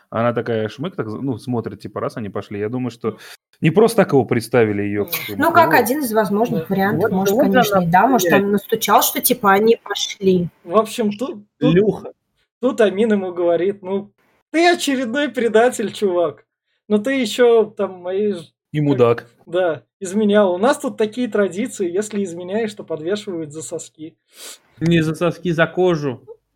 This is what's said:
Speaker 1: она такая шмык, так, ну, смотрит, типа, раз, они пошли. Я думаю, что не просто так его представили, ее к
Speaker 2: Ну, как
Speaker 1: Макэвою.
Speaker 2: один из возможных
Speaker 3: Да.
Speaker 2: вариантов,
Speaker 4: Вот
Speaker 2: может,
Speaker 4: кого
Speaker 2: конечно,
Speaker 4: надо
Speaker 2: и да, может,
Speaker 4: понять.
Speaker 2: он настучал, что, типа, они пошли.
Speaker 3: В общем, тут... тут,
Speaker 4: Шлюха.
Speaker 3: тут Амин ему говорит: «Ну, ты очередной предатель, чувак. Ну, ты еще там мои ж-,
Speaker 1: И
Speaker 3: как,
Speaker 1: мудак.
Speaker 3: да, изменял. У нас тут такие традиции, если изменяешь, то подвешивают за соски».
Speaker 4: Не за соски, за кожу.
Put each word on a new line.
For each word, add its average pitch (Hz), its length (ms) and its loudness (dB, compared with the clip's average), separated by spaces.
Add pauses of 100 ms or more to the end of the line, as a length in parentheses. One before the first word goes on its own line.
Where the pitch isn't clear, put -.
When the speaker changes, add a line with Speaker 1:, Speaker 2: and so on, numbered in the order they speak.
Speaker 1:
она 117 240 -2
такая 113 360 -4
шмык, 156 260 -10
так, 113 140 -6
ну, 117 280 -6
смотрит, 113 440 -6
типа, 104 200 -12
раз, - 160 -6
они 110 120 -10
пошли. 101 320 -10
Я 107 80 -4
думаю, 123 240 -6
что - 260 -6 (420)
не 151 120 2
просто 220 320 4
так - 80 -2
его 131 120 4
представили, 113 580 0
ее 104 240 -2
к - 40 -12 (260)
Speaker 2:
Ну, 294 160 0
как 339 140 6
Speaker 1:
Макэвою. 311 140 2
Speaker 2:
один 240 240 0
из 214 80 -4
возможных 214 480 0
Speaker 3:
Да. - 80 -8
Speaker 2:
вариантов, 190 340 0
Speaker 4:
Вот 214 100 0
Speaker 2:
может, 190 240 0
Speaker 4:
кого 254 40 4 (100)
Speaker 2:
конечно, 214 240 4
Speaker 4:
надо 180 140 2
Speaker 2:
и - 20 0
да, 185 160 6
может, 202 240 2
Speaker 4:
понять. 151 140 4
Speaker 2:
он 202 80 0
настучал, 220 500 2
что, - 180 -4
типа, 208 320 2
они 214 300 4
пошли. 185 680 -2 (140)
Speaker 3:
В 175 140 -4
общем, 214 340 0
тут... 233 300 -8 (180)
тут, 151 140 2
Speaker 4:
Шлюха. 196 400 0 (500)
Speaker 3:
тут 247 180 0
Амин 208 340 2
ему 185 200 -2
говорит: 175 480 0
«Ну, 196 300 -6 (400)
ты 330 200 2
очередной 277 560 -2
предатель, 233 640 0
чувак. 175 520 -2 (440)
Ну, 208 100 2
ты 262 160 -2
еще 240 500 4
там 196 360 -6
мои 190 340 -2
ж-, 160 180 -14 (200)
Speaker 1:
И 151 60 -2
Speaker 3:
как, 147 80 2
Speaker 1:
мудак. 120 400 2 (200)
Speaker 3:
да, 170 360 -2 (180)
изменял. 202 540 2
У 180 40 -4
нас 277 200 2
тут 226 180 -8
такие 226 320 -4
традиции, 202 600 -4
если 202 340 -4
изменяешь, 185 500 -6
то - 100 -16
подвешивают 165 680 -6
за 156 100 -12
соски». - 540 -14 (640)
Speaker 4:
Не 165 220 2
за 156 120 -2
соски, 170 380 -2
за 160 140 2
кожу. 160 560 -2 (340)